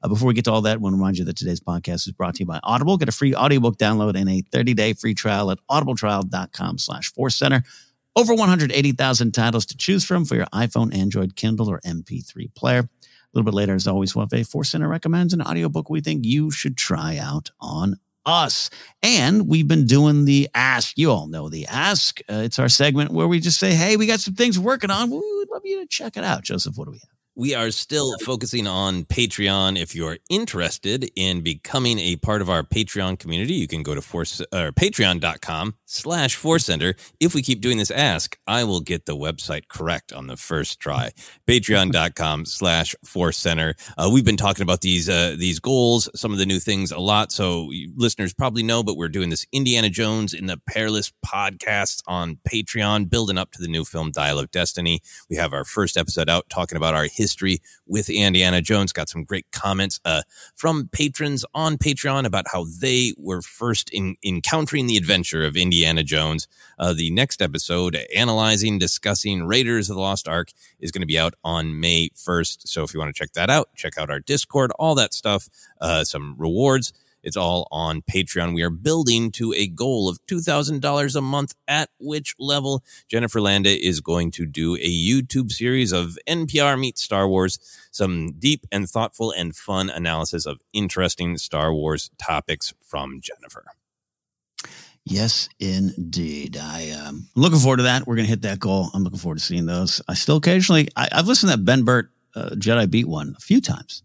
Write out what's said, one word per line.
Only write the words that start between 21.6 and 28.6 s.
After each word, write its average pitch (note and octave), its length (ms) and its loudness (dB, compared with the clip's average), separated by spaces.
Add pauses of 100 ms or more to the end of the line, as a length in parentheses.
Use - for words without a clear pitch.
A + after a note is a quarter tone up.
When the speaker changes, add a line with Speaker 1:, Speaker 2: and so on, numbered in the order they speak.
Speaker 1:
Ask. E3 540 0 (100)
Uh, G#2+ 140 -2
it's A#2 140 -4
our B2+ 100 4
segment C#3 440 4
where D#3+ 140 2
we E3+ 140 4
just E3+ 180 2
say, F#3+ 160 4
"Hey, F#3 220 4
we G#3+ 100 4
got A3 140 2
some F#3+ 140 -4
things A3+ 240 4
working G#3+ 320 0
on. G#3+ 200 0
We'd G4+ 400 -4
love G#4+ 140 -10
you G4 160 -4
to E4+ 60 -12
check - 320 -8
it F#3+ 40 -6
out." F3+ 200 -2
Joseph, - 340 -6
what C#3+ 80 -10
do - 60 -14
we - 80 -18
have? - 100 -20 (280)
Speaker 2:
We C3+ 180 -2
are A2+ 160 0
still C#3 480 -2
focusing A#2+ 480 -2